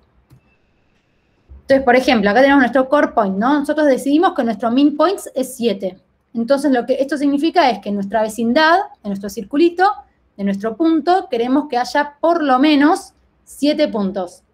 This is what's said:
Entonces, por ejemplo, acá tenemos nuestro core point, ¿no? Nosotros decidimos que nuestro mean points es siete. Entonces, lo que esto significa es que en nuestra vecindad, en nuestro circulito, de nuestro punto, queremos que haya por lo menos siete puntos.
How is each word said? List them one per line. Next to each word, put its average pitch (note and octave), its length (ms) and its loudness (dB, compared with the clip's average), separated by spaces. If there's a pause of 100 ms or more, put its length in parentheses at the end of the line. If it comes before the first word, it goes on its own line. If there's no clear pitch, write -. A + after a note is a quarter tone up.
(1600)
Entonces, C4+ 220 2
por B3 100 4
ejemplo, B3 360 2
acá G#3+ 100 4
tenemos C#4 200 4
nuestro C4 280 0
core D4 200 2
point, G3 280 -2
¿no? B3+ 240 0
Nosotros D4+ 260 0
decidimos D4 480 2
que C4 100 -2
nuestro A3+ 260 -4
mean C#4+ 260 2
points F4+ 380 -2
es C4 220 -6
siete. G3 440 -4 (320)
Entonces, C4+ 380 0
lo A#3+ 160 0
que B3+ 140 0
esto C#4+ 160 -4
significa C#4+ 540 0
es G3 100 -4
que - 80 -12
en G3+ 80 -4
nuestra G3+ 260 -2
vecindad, A#3+ 560 2 (240)
en G#3 80 -8
nuestro G3 180 -8
circulito, E4+ 640 0 (460)
de G3+ 80 -6
nuestro G3+ 320 -4
punto, E4 520 0
queremos B3+ 400 -2
que - 80 -4
haya C#4+ 440 -2
por E4 240 0
lo B3+ 160 2
menos D4+ 540 2 (280)
siete D4+ 460 -2
puntos. G3 540 -6 (120)